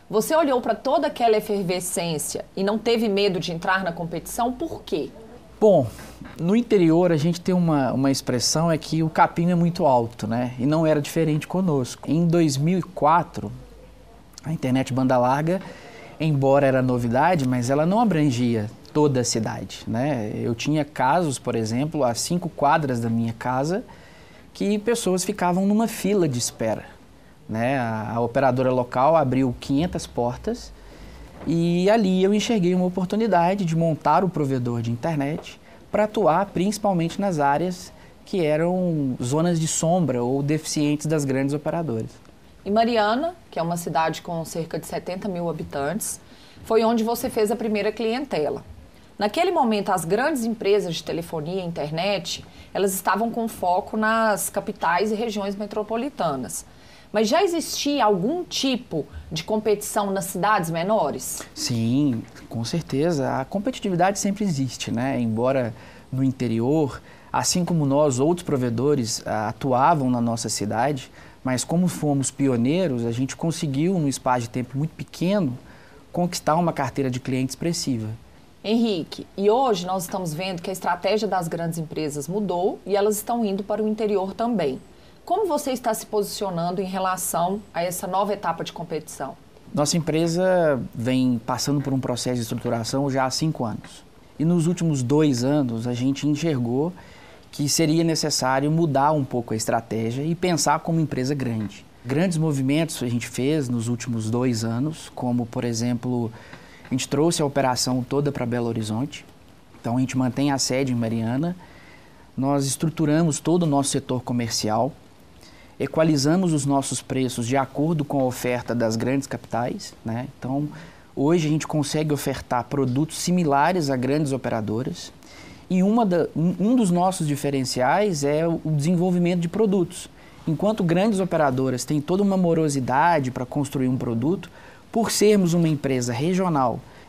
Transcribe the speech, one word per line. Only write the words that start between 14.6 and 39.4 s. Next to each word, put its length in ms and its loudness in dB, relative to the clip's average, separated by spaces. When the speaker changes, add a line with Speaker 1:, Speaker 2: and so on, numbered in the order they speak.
Speaker 2:
banda 240 4
larga, 440 2
embora 460 4
era 160 4
novidade, 640 2
mas 220 0
ela 160 2
não 140 2
abrangia 680 2
toda 260 4
a 40 2
cidade, 640 -4
né? 480 -2
Eu 200 -2
tinha 300 -2
casos, 520 2
por 180 -4
exemplo, 480 -2
a 100 2
cinco 340 -4
quadras 520 2
da 100 -2
minha 240 -2
casa, 500 -2
que 280 -2
pessoas 440 0
ficavam 420 0
numa 220 2
fila 400 2
de 120 0
espera, 460 -4
né? 300 -2
A, 380 -4
a 60 0
operadora 500 2
local 440 2
abriu 440 2
quinhentas 480 -2
portas 640 -6
e 420 2
ali 320 4
eu 120 4
enxerguei 420 2
uma 100 2
oportunidade 800 2
de 120 0
montar 500 2
o 40 2
provedor 520 -2
de 100 -2
internet 720 -4
pra 140 2
atuar 440 2
principalmente 760 0
nas 180 -2
áreas 540 0
que 180 -2
eram 800 0
zonas 360 2